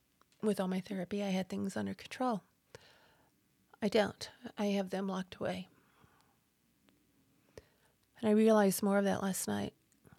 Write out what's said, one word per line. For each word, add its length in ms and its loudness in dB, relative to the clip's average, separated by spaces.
with 160 2
all 80 -2
my 140 -2
therapy, 420 -6
I 60 -2
had 200 0
things 280 -6
under 180 -4
control. 480 -4
I 80 0
don't. 400 0
I 80 -2
have 240 -2
them 160 -4
locked 300 -6
away. 320 -6
And 100 0
I 40 6
realized 500 6
more 160 4
of 60 2
that 180 0
last 240 -2
night. 280 -4